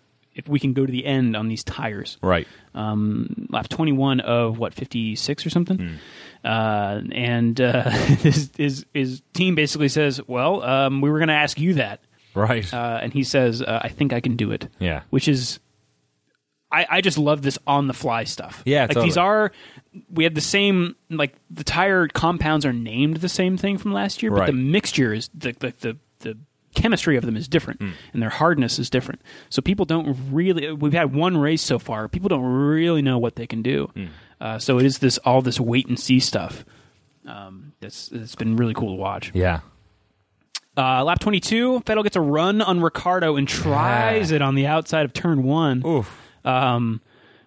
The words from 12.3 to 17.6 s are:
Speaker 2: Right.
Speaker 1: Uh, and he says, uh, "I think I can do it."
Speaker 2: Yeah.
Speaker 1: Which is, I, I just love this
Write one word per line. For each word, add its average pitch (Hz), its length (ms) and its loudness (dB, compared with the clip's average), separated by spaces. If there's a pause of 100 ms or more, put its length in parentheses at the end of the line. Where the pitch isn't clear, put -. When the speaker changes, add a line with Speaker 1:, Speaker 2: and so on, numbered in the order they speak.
Speaker 2:
Right. 107 380 0
Speaker 1:
Uh, 120 300 -4
and 117 100 -6
he 139 120 0
says, 123 360 2
uh, 113 220 -2
"I 110 60 -6
think 135 260 0
I 120 60 -2
can 120 160 0
do 107 160 -2
it." - 160 -6 (100)
Speaker 2:
Yeah. 82 320 -2
Speaker 1:
Which 135 180 0
is, 127 320 -2 (1120)
I, 165 180 2
I 180 140 2
just 180 160 0
love 147 240 2
this 135 240 -2